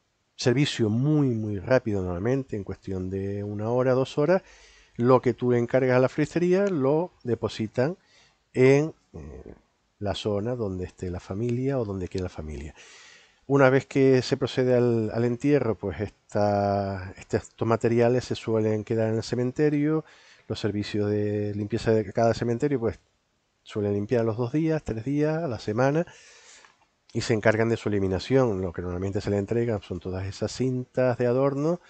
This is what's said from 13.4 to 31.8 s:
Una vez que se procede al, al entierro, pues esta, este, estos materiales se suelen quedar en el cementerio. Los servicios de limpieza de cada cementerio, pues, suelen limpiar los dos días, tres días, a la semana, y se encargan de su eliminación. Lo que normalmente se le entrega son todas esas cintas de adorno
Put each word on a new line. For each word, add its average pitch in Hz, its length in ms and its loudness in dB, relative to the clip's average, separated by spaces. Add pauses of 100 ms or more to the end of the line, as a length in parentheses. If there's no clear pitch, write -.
Una 135 240 6
vez 131 160 4
que 135 360 4
se - 140 -2
procede 127 400 0
al, 117 360 2
al 117 120 0
entierro, 120 500 2
pues 92 260 -6
esta, 101 1160 -2
este, - 220 -4
estos - 280 -6
materiales 117 580 2
se 113 100 -6
suelen 107 500 0
quedar 113 240 0
en 110 80 -2
el 110 60 -2
cementerio. 147 840 0 (420)
Los 110 140 -8
servicios 104 500 -2
de 104 440 -2
limpieza 107 360 -2
de 110 220 2
cada 113 200 4
cementerio, 120 460 0
pues, - 220 -2 (640)
suelen 104 320 -2
limpiar 113 300 0
los 110 120 0
dos 120 160 -4
días, 156 320 -2
tres 113 200 -6
días, 151 380 0
a 165 60 -4
la 110 100 -6
semana, 135 480 2 (1040)
y 117 100 -2
se 123 120 0
encargan 110 360 2
de 113 60 2
su - 120 -6
eliminación. 101 720 0
Lo 90 120 -4
que 90 100 -8
normalmente 95 380 -4
se 101 100 -4
le 101 80 0
entrega 110 440 -2
son 92 160 -8
todas 92 280 -6
esas 101 260 -6
cintas 127 680 -2
de 123 80 0
adorno 139 640 0